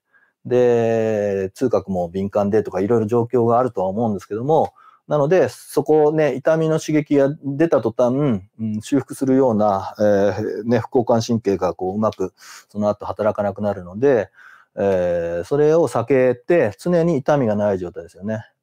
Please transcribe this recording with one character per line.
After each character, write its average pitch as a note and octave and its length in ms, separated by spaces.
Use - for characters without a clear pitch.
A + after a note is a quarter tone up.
で、 A2+ 1080
痛 B2+ 160
覚 G2 200
も F2 200
敏 F#2+ 180
感 G2+ 220
で G#2+ 120
と G2+ 80
か、 F#2 100
い G2 80
ろ A#2+ 100
い - 20
ろ G#2+ 60
状 A#2 160
況 A#2 240
が A#2 120
あ B2+ 40
る B2+ 80
と F#2+ 120
は F#2 40
思 A2 220
う - 20
ん G#2 40
で F2+ 60
す - 60
け G2+ 80
ど A2+ 100
も、 C#3+ 300
な D3+ 100
の C#3+ 100
で、 D#3+ 200
そ - 340
こ D3+ 240
を D3+ 60
ね、 D3+ 240
痛 D#3+ 200
み D#3+ 120
の D#3 100
刺 - 140
激 D3+ 240
が C#3 260
出 C#3+ 260
た C#3 140
途 D3 140
端、 B2 180
う A2+ 60
ん、 G#2+ 160
修 C#3 200
復 - 140
す C3+ 120
る C3 100
よ C3 140
う A2 40
な、 G2+ 440
え A2 40
ー、 G#2 600
ね、 A#2 140
副 - 220
交 A2 40
感 A2+ 220
神 A2+ 140
経 G2 160
が F2 180
こ F#2 160
う、 G2+ 60
う - 20
ま G#2+ 140
く F#2 200
そ G2+ 100
の G#2 100
後 - 160
働 G#2 300
か G#2 80
な G2+ 100
く G2+ 100
な G2+ 120
る F#2+ 80
の F2+ 160
で、 A#2+ 320
え F2 640
ー、 E2+ 40
そ C#3+ 140
れ D3+ 160
を E3 140
避 A#2 160
け B2+ 320
て、 D3 420
常 F3 240
に E3+ 140
痛 D3 200
み C3 100
が G#2 100
な G#2 160
い F#2 60
状 F2 120
態 E2+ 140
で E2+ 60
す - 60
よ F2 60
ね。 A2 240